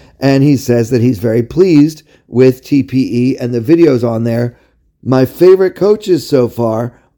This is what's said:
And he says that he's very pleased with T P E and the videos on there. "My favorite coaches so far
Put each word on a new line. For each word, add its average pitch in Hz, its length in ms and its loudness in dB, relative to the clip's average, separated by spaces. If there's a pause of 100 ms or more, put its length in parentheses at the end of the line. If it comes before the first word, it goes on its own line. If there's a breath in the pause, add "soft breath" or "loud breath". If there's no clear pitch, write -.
(200 loud breath)
And 139 240 2
he 143 140 2
says 117 320 -2
that 123 120 0
he's 120 180 -2
very 113 240 -2
pleased 156 600 0 (240 soft breath)
with 127 380 0
T 139 180 -2
P 123 480 -2
E 131 60 -6
and 123 160 -6
the 120 80 -4
videos 139 440 2
on 117 200 -4
there. 120 320 -4 (440 soft breath)
"My 131 220 0
favorite 185 520 2
coaches 185 520 -2
so 127 220 0
far 117 500 -6 (180 soft breath)